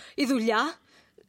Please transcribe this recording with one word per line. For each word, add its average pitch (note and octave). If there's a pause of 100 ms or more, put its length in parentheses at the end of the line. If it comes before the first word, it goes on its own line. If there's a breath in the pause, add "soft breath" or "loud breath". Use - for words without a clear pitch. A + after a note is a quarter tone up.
(140 loud breath)
η C#4
δουλειά. A#3 (480 soft breath)